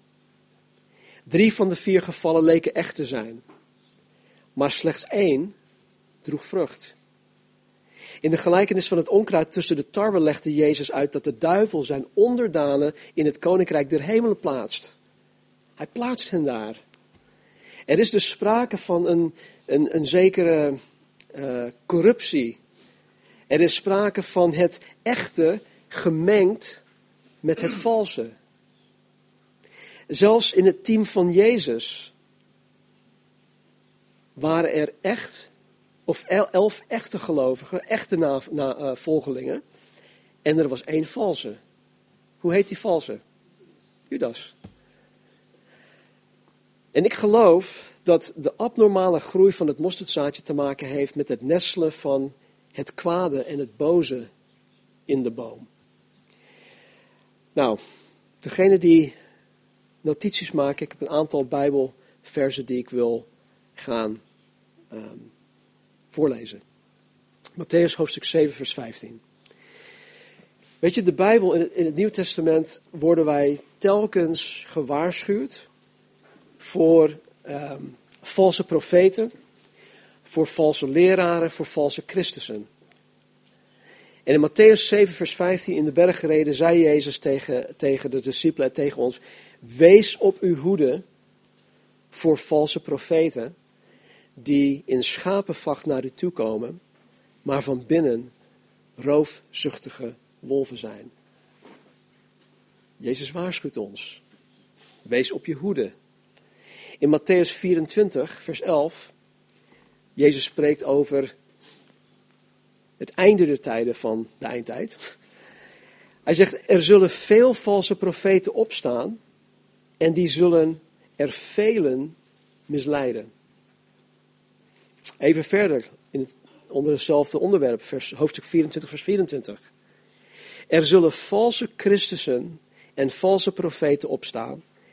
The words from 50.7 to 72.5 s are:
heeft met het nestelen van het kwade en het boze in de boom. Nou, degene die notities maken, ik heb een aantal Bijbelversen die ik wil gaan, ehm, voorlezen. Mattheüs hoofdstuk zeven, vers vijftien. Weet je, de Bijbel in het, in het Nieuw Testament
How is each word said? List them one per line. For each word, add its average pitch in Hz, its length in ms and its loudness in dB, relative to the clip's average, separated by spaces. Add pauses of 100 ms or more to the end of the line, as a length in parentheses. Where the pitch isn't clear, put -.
heeft 139 280 -6
met 143 140 -6
het 117 140 -6
nestelen 160 500 -2
van 139 400 -4 (460)
het - 160 -10
kwade 170 480 -4
en 143 160 -10
het 123 180 -10
boze 143 520 0 (760)
in 135 180 -2
de 120 80 -4
boom. 113 380 -14 (1800)
Nou, 123 260 0 (600)
degene 190 400 2
die 165 360 6 (840)
notities 160 520 -6
maken, 143 320 -2
ik - 80 -14
heb - 80 -16
een 143 140 -8
aantal 151 300 -2
Bijbelversen 135 1200 -4
die 123 120 -4
ik 120 120 -10
wil 117 380 -4 (460)
gaan, 113 460 -6 (680)
ehm, 110 300 -18 (920)
voorlezen. 117 540 -6 (920)
Mattheüs 170 400 0
hoofdstuk - 300 -6
zeven, 151 300 0
vers 135 200 -10
vijftien. 113 460 -16 (1600)
Weet 175 160 0
je, 226 80 -2
de 175 100 2
Bijbel 190 400 4
in 165 80 2
het, - 120 -2
in 175 120 0
het 156 100 -4
Nieuw 208 160 0
Testament 160 720 -2 (100)